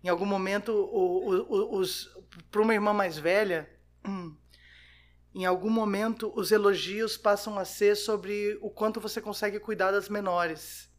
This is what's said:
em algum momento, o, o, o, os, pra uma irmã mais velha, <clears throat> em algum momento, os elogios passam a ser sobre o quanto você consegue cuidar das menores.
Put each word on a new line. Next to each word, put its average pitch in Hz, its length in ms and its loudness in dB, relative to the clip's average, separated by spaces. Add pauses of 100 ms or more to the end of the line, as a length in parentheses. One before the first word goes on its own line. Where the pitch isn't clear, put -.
em 180 60 -2
algum 175 160 2
momento, 202 460 0
o, 190 580 2
o, 185 120 4 (340)
o, 190 40 0
os, - 280 -4 (440)
pra 208 100 2
uma 220 120 4
irmã 208 200 2
mais 185 240 0
velha, 175 500 2 (360)
<clears throat> - 40 -8 (1300)
em 185 100 -4
algum 185 240 2
momento, 220 680 0
os 196 160 0
elogios 202 640 2
passam 208 420 0
a 185 60 -2
ser 208 300 2
sobre 208 680 -4
o 208 80 -8
quanto 214 300 -2
você 214 220 -6
consegue 208 380 -4
cuidar 196 320 0
das 196 180 0
menores. 175 880 -4